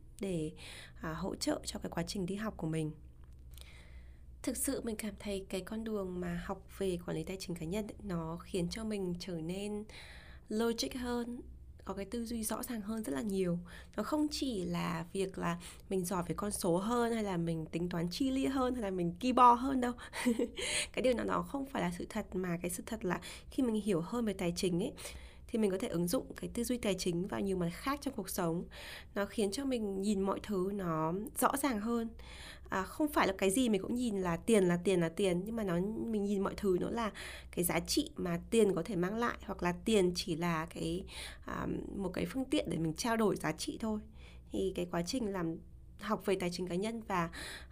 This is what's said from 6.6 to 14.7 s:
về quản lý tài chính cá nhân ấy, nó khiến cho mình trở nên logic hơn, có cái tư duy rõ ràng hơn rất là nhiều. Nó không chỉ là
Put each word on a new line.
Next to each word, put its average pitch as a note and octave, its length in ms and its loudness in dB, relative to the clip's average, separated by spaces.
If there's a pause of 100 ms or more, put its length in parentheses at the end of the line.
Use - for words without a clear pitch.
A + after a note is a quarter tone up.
về F#3+ 280 2
quản E3 120 -2
lý D#3+ 60 -2
tài F#3 160 -6
chính F3 160 -6
cá D#3+ 100 -6
nhân G3+ 220 -2
ấy, A#3+ 160 -10
nó E3+ 400 -2
khiến F3 260 0
cho A3+ 140 -4
mình G3 360 0
trở F3+ 140 -6
nên G3 500 -4 (640)
logic A#3 460 0
hơn, A#3+ 460 -4 (440)
có F#3+ 80 -4
cái G3 120 -4
tư A#3 200 -4
duy A3+ 180 -2
rõ A3 200 -2
ràng A#3 180 -4
hơn G#3+ 220 -4
rất C4 100 -2
là C4+ 80 0
nhiều. F#3+ 380 2 (360)
Nó G#3+ 80 0
không D4+ 280 2
chỉ A#3 340 -2
là E3+ 480 0